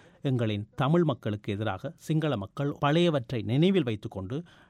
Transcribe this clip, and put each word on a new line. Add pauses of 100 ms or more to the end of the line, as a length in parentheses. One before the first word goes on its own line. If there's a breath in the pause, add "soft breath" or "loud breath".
(220 soft breath)
எங்களின்
தமிழ்
மக்களுக்கு
எதிராக
சிங்கள
மக்கள்
பழையவற்றை
நினைவில்
வைத்துக்கொண்டு (280 soft breath)